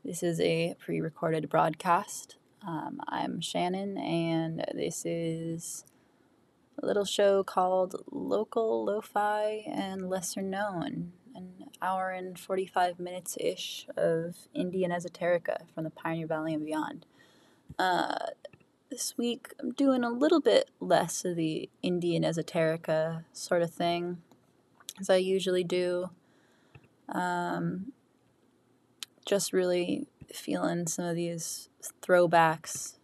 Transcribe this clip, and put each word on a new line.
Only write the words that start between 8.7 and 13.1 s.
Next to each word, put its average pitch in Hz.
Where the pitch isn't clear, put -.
Lo-Fi 214
and 190
Lesser 185
Known, 190
an 185
hour 185
and 185
forty-five 180
minutes-ish -